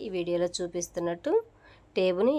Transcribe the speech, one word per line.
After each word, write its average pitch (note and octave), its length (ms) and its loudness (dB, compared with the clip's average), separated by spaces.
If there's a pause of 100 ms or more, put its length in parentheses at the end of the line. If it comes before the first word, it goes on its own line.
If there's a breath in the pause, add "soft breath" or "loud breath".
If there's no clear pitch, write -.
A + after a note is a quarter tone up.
ఈ A3+ 120 -10
వీడియోలో F3 320 0 (100)
చూపిస్తున్నట్టు F3 760 -4 (640 loud breath)
టేపుని F#3+ 420 2